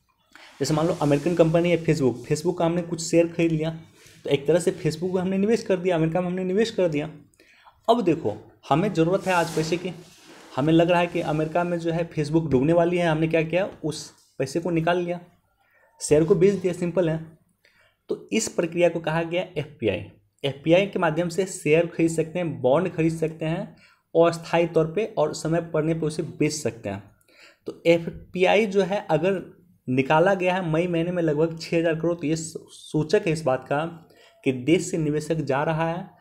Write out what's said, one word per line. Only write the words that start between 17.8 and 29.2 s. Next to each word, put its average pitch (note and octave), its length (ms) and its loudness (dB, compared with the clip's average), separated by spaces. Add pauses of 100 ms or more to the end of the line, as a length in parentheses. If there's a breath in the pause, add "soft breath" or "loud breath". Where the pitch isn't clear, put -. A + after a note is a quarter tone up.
तो - 240 -8
इस A3 140 0
प्रक्रिया E3+ 420 0
को E3 100 -4
कहा E3 240 -2
गया E3+ 180 -4
एफ़पीआई। G#2+ 640 -4 (400)
एफ़पीआई E3 400 2
के G3 140 -4
माध्यम E3+ 300 0
से F#3 160 -2
शेयर E3 420 2
खरीद E3 240 0
सकते D#3+ 280 -4
हैं, C#3+ 220 -6
बॉन्ड D3+ 280 2
खरीद D#3+ 240 0
सकते D#3+ 320 -4
हैं, F3 300 -6 (520 soft breath)
अस्थायी E3 400 0
तौर D#3+ 240 0
पे, G#3+ 140 -2
और D#3 280 0
समय E3 280 -2
पड़ने D#3+ 320 -2
पे D#3+ 120 -4
उसे D#3+ 180 -4
बेच D3+ 280 -2
सकते A2 380 -6
हैं। G2+ 140 -8 (600 soft breath)
तो - 200 -12
एफ़पीआई F3+ 800 2
जो G3 160 0
है F#3+ 280 -2
अगर E3+ 500 -2 (300)